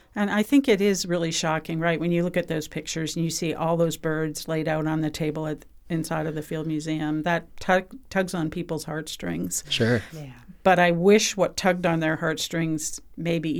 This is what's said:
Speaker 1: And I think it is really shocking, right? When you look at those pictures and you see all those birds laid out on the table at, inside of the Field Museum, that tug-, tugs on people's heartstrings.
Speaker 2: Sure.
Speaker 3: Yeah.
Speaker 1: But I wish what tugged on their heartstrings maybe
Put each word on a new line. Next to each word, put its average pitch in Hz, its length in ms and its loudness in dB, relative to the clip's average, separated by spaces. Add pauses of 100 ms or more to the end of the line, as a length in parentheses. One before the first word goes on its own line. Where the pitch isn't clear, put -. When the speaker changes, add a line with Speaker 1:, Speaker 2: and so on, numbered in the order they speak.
(180)
Speaker 1:
And 202 140 0
I 214 120 2
think 269 260 4
it 196 100 6
is 196 260 2
really 170 260 0
shocking, 160 500 -2
right? 165 180 2
When 175 140 2
you 170 100 4
look 180 140 -2
at 170 100 0
those 156 220 -4
pictures 156 480 -6
and 165 80 0
you 160 40 -2
see 156 240 -2
all 165 220 0
those 165 220 2
birds 156 500 -4
laid 160 220 -2
out 156 180 0
on 156 140 0
the 151 80 0
table 156 360 -4
at, 151 200 -6 (240)
inside 160 360 -2
of 156 100 -4
the 156 60 -4
Field 156 260 -6
Museum, 156 560 -2
that 170 360 -2
tug-, 190 340 0 (160)
tugs 190 240 0
on 160 160 -2
people's 165 360 -6
heartstrings. 170 800 -6
Speaker 2:
Sure. 113 340 2 (120)
Speaker 3:
Yeah. 147 180 -14 (320)
Speaker 1:
But 185 160 6
I 175 120 6
wish 196 440 4
what 180 220 0
tugged 180 280 2
on 165 140 2
their 156 160 0
heartstrings 160 840 -2 (160)
maybe 165 320 -2 (100)